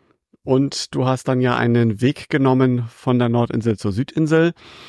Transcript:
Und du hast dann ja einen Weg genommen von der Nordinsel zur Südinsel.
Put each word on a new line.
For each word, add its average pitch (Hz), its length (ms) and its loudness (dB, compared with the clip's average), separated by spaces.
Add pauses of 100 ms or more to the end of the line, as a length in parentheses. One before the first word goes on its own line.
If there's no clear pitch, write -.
(420)
Und 135 520 -2
du 135 120 -2
hast 131 200 -2
dann 127 140 0
ja 123 160 2
einen 117 460 0
Weg 135 260 -2
genommen 131 560 2 (100)
von 127 240 -2
der 120 120 0
Nordinsel 117 480 0
zur 104 140 -4
Südinsel. 160 600 0 (360)